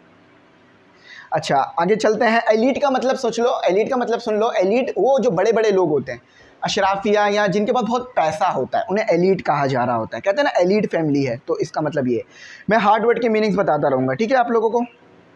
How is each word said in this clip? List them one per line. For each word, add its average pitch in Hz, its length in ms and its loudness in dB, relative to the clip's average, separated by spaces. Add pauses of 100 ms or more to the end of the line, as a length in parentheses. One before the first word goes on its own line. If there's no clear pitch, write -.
(1300)
अच्छा, 151 240 0
आगे 175 380 0
चलते 214 300 0
हैं। 226 160 2 (100)
एलीट 247 300 2
का 285 80 2
मतलब 254 260 0
सोच 226 240 -4
लो, 240 260 0
एलीट 208 240 2
का 262 80 -2
मतलब 233 220 -2
सुन 214 160 -4
लो, 220 160 0
एलीट 220 460 0
वो 262 220 2
जो 226 120 0
बड़े-बड़े 214 400 2
लोग 185 180 2
होते 131 220 -2
हैं, 120 100 -14 (420)
अशराफिया 202 640 0
या 208 200 0
जिनके 208 240 0
पास 240 120 0
बहुत 247 320 -4
पैसा 160 320 0
होता 139 320 -2
है, - 120 -2
उन्हें 202 180 -2
एलीट 180 320 2
कहा 143 260 0
जा 127 160 0
रहा 123 120 0
होता 113 220 -6
है। 113 40 -12
कहते 202 200 0
हैं - 20 2
ना - 160 0
एलीट 185 320 2
फैमिली 147 320 0
है, 120 240 -4
तो 165 100 -2
इसका 165 240 -6
मतलब 143 260 -2
ये। 113 160 -2 (460)
मैं 214 80 4
हार्ड 208 280 2
वर्ड 466 160 2
के 240 80 2
मीनिंग्स 214 280 0
बताता 151 320 0
रहूँगा, 131 240 0
ठीक 214 180 -2
है, 262 60 2
आप 240 140 0
लोगों 226 180 2
को। 233 120 0 (540)